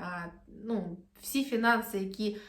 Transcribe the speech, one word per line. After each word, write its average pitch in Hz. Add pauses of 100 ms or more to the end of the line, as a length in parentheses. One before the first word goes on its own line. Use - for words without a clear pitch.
а, 175 (400)
ну, 185 (240)
всі 269
фінанси, 226
які 202 (120)